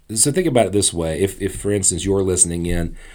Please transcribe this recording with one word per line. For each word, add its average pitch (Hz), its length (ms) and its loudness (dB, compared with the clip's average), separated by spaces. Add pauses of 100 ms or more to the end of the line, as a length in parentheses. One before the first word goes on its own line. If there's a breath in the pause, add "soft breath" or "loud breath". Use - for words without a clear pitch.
(140)
So 110 160 2
think 175 180 0
about 123 180 4
it 92 80 -2
this 101 200 2
way. 82 280 -2
If, 98 200 0
if, 95 140 -4
for 101 160 -2
instance, 92 320 0
you're 98 200 2
listening 87 420 0
in 85 320 -2 (180 loud breath)